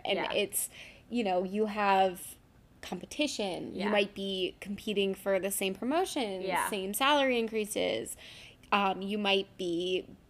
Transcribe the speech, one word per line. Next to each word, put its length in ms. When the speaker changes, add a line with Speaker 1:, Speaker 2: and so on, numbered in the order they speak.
Speaker 1:
And 140
Speaker 2:
Yeah. 140
Speaker 1:
it's, 360
you 140
know, 200
you 220
have 720
competition. 920
You 80
Speaker 2:
Yeah. 80
Speaker 1:
might 240
be 460
competing 540
for 260
the 120
same 220
promotions, 720
Speaker 2:
Yeah. 240
Speaker 1:
same 240
salary 460
increases. 760
Um, 300
you 160
might 400
be 480